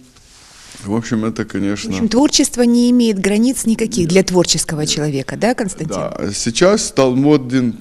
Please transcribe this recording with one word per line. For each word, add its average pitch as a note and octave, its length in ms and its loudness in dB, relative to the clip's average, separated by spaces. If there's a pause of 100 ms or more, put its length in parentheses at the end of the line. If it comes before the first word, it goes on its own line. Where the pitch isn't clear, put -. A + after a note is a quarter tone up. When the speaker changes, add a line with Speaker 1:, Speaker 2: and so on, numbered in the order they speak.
(840)
Speaker 1:
В G2+ 100 -4
общем, A#2 300 -2
это, A2 200 -4
конечно G2+ 460 -6
Speaker 2:
В - 20 -4
общем, G3 140 -2
творчество B3 560 2
не A#3+ 260 4
имеет A#3 300 2
границ A3 460 0
никаких A3+ 320 -2
Speaker 1:
Нет. E3 120 0
Speaker 2:
для F#3 140 4
творческого E3 580 0
Speaker 1:
Нет. D3+ 80 -2
Speaker 2:
человека, C#3 480 -4
да, G#3+ 160 0
Константин? D#3 420 -6
Speaker 1:
Да, F2 380 -6
сейчас F3+ 540 2
стал C3 280 2
моден, C3 640 2